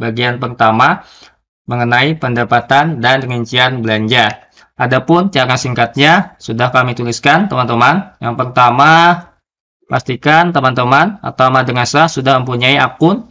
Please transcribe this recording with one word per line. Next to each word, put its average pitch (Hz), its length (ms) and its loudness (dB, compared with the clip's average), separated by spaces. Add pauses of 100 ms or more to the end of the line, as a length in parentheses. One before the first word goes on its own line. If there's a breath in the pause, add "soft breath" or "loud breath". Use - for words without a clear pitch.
bagian 120 400 -4
pertama 120 640 0 (640 loud breath)
mengenai 123 480 -2
pendapatan 123 880 -2
dan 131 160 2
rincian 123 640 -2
belanja. 110 640 -2 (320 soft breath)
Adapun 131 480 2
cara 127 320 0
singkatnya 139 800 0
sudah 120 320 -4
kami 127 240 0
tuliskan, 143 560 -2
teman-teman. 127 720 0
Yang 120 240 -4
pertama, 123 420 2 (1000)
pastikan 147 640 0
teman-teman 135 720 0
atau 127 240 0
madrasah 131 640 0
sudah 131 240 0
mempunyai 127 400 0
akun 160 540 0